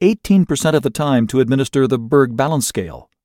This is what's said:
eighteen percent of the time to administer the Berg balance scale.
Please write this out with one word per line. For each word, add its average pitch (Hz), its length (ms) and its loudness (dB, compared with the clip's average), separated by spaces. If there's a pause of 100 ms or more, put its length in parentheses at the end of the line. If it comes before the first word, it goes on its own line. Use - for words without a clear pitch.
eighteen 196 460 2
percent 156 300 0
of 139 80 0
the 143 60 0
time 135 360 0
to 131 140 0
administer 131 480 0
the 123 100 0
Berg 120 380 0
balance 139 320 -2
scale. 85 420 -10 (140)